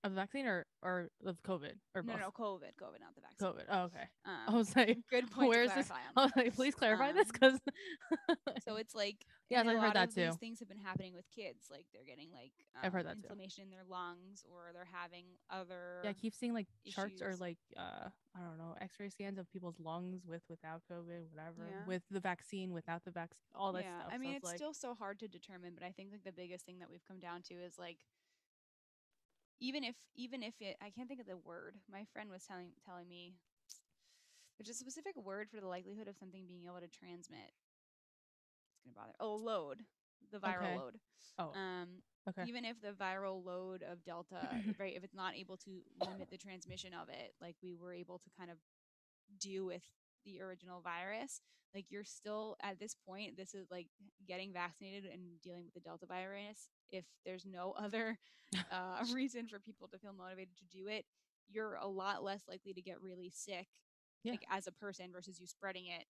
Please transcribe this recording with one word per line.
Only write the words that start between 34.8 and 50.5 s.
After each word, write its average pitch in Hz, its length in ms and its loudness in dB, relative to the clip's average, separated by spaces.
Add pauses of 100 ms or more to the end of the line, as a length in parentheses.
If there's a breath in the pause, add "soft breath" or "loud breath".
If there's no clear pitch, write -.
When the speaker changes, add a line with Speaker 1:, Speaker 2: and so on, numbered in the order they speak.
Speaker 2:
word 208 340 -6
for 220 120 -12
the 190 60 -6
likelihood 190 400 -6
of 202 100 -12
something 190 300 -14
being 175 180 -14
able 180 140 -10
to 175 80 -12
transmit. 175 640 -14 (1200)
It's - 80 -20
gonna 127 120 -20
bother, 107 240 -12
oh, 214 160 0
load, 214 480 0 (480)
the 208 80 -8
viral 185 340 2
Speaker 1:
Okay. - 20 0
Speaker 2:
load. 180 240 -6 (400 soft breath)
Speaker 1:
Oh, 160 160 -2
Speaker 2:
Um, 180 480 -6 (240)
Speaker 1:
okay. 185 200 -4
Speaker 2:
even 240 180 -4
if 226 160 -4
the 202 120 -6
viral 190 500 -2
load 185 400 -4
of 175 200 -8
Delta, 180 600 -4
Speaker 1:
<laughs> 202 160 0
Speaker 2:
right, 196 160 -2
if 180 80 -8
it's 196 120 -14
not 190 200 -2
able 190 220 -10
to 190 240 -12 (180)
limit 190 300 -2
the 190 80 -10
transmission 185 560 -10
of 170 160 -8
it, 123 320 -10
like 170 220 -10
we 180 120 -8
were 180 180 -10
able 180 260 -10
to - 180 -20
kind 175 140 -12
of 165 80 -16 (800)
do 190 260 -2
with 175 180 -4 (420)
the 190 160 -12
original 180 400 -12